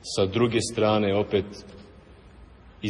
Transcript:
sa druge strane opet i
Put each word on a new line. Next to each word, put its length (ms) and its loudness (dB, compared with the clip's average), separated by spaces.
sa 240 -2
druge 360 2
strane 540 2
opet 300 0
i 80 -4